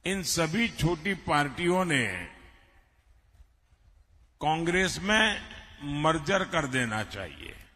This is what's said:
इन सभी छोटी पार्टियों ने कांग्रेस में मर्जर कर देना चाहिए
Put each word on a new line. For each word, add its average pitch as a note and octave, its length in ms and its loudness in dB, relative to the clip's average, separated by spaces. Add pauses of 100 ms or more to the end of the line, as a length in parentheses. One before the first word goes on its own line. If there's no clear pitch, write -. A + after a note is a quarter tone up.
इन F#3+ 160 -2
सभी E3+ 460 0
छोटी F3 460 0
पार्टियों D#3+ 720 2
ने C#3 220 2 (2250)
कांग्रेस E3 580 2
में G#3+ 580 0 (460)
मर्जर D#3+ 420 2
कर E3+ 220 -2
देना A#2 380 -2
चाहिए - 720 -12